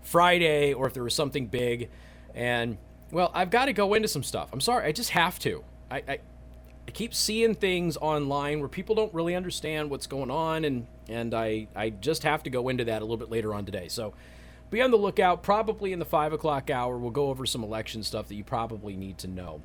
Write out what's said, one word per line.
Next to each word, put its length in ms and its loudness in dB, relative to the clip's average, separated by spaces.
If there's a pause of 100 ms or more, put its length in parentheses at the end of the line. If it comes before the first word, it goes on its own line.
Friday 680 6
or 160 0
if 60 -2
there 100 -4
was 120 -2
something 320 0
big. 420 -2 (440)
And, 440 0 (340)
well, 220 2
I've 160 0
gotta 240 4
go 220 4
into 120 4
some 160 -2
stuff. 300 -4
I'm 80 -4
sorry. 240 2
I 80 2
just 160 -4
have 300 2
to. 240 -2 (280)
I, 60 -4 (100)
I, 120 -4 (680)
I 60 -12
keep 200 -6
seeing 420 2
things 420 2
online 640 0
where 100 -4
people 260 -2
don't 180 0
really 220 0
understand 540 -4
what's 180 -6
going 240 -4
on, 320 0
and, 240 -2 (220)
and 240 -4
I, 420 0
I 140 -2
just 340 -2
have 200 2
to 60 -6
go 200 -2
into 160 0
that 160 0
a 40 -6
little 120 -2
bit 140 -8
later 220 0
on 120 -4
today. 240 -6
So 240 -6 (560)
be 120 2
on 100 6
the 60 8
lookout. 460 4
Probably 480 2
in 80 -4
the 60 -4
five 260 2
o'clock 380 -2
hour, 280 0
we'll 140 -4
go 160 0
over 180 -4
some 180 -2
election 400 -6
stuff 260 -6
that 60 -10
you 80 -8
probably 520 -6
need 220 -8
to 100 -10
know. 380 -8